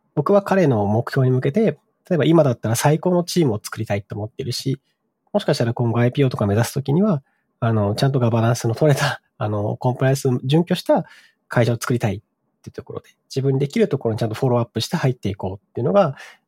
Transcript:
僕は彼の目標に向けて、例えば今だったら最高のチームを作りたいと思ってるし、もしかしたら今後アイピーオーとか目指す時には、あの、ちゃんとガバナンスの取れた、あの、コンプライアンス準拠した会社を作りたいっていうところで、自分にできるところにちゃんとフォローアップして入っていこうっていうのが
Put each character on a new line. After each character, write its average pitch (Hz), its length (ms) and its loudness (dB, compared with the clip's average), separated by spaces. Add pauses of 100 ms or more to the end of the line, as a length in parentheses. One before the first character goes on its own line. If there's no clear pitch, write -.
(140)
僕 151 180 0
は 202 100 4
彼 190 260 2
の 107 180 2
目 110 240 0
標 131 160 2
に 127 60 2
向 127 80 0
け 135 120 -2
て、 214 260 0 (300)
例 185 60 0
え - 20 2
ば 131 80 2
今 160 200 6
だ 127 80 2
っ - 40 -4
た - 120 -6
ら 117 80 0
最 151 240 2
高 180 100 -2
の 175 140 2
チ 175 180 0
ー 151 40 4
ム 110 80 0
を 101 80 -4
作 - 180 -12
り 110 60 -6
た 101 100 -2
い 98 60 -4
と - 120 -12
思 107 120 -8
っ - 20 -8
て - 160 -12
る 123 80 -6
し、 - 280 -6 (520)
も 202 80 0
し - 40 -6
か 160 100 2
し - 40 -4
た 139 60 0
ら 117 100 0
今 120 160 0
後 113 80 0
ア 120 80 4
イ 123 60 0
ピ 143 100 0
ー - 20 4
オ 127 40 4
ー - 20 -4
と - 60 -6
か 110 100 0
目 101 80 2
指 113 120 2
す - 80 -8
時 139 180 -4
に 175 100 4
は、 190 220 0 (340)
あ 113 140 0
の、 104 240 0
ち - 80 -2
ゃ 135 40 4
ん 135 40 -2
と 139 80 0
ガ 117 100 2
バ 117 100 2
ナ 113 120 2
ン 120 40 -2
ス - 120 -4
の 113 80 -2
取 151 180 4
れ 139 40 -2
た、 - 220 -4 (160)
あ 107 120 -6
の、 107 280 -4
コ 123 160 -2
ン 120 40 -6
プ - 60 -4
ラ 135 80 2
イ - 20 2
ア - 20 0
ン - 20 0
ス 135 120 -2 (160)
準 151 200 2
拠 180 100 -2
し - 80 -4
た 262 220 0 (440)
会 117 180 2
社 120 60 0
を 113 40 -2
作 - 160 -4
り 120 60 0
た 110 120 -2
い 95 60 -4
っ 104 40 -12 (420)
て - 80 -20
い - 0 -
う - 20 -18
と - 100 -14
こ - 120 -16
ろ - 60 -12
で、 - 100 -20 (180)
自 131 140 -4
分 135 120 0
に 135 60 0
で 143 80 -2
き - 100 -4
る 214 100 4
と 135 100 -2
こ - 100 -4
ろ 110 60 0
に 110 40 -6
ち - 40 -2
ゃ 117 40 0
ん - 20 0
と 110 60 -8
フ - 120 -2
ォ 123 40 2
ロ 120 80 2
ー - 20 0
ア 117 40 0
ッ - 40 -12
プ - 120 -6
し - 80 -6
て - 80 -4
入 135 160 0
っ - 20 -4
て - 140 -8
い 101 60 -4
こ 98 260 -10
う - 80 -20
っ - 60 -20
て - 60 -6
い 120 40 -2
う - 20 0
の 175 60 0
が 180 240 2 (320)